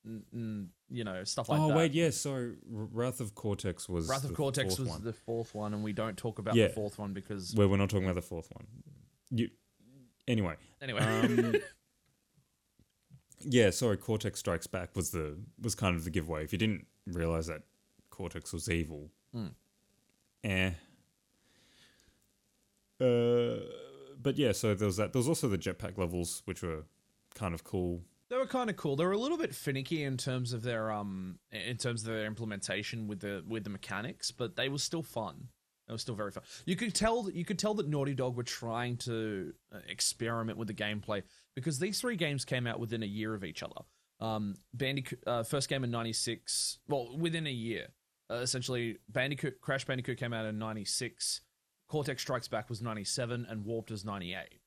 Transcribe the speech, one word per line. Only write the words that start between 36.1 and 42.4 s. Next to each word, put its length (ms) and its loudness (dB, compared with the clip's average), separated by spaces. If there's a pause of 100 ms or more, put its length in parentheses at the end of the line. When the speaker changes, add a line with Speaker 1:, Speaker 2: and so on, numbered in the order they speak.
Speaker 1:
very 160 -2
fun. 120 -10 (220)
You 100 2
could 200 -2
tell 280 2
that, 120 -6
you 100 -2
could 140 -2
tell 160 2
that 120 0
Naughty 280 2
Dog 220 0
were 60 -2
trying 540 -2
to, 560 -2 (200)
uh, 140 -10
experiment 680 0
with 120 -4
the 40 -4
gameplay 480 -2 (340)
because 220 -2
these 220 0
three 160 0
games 300 0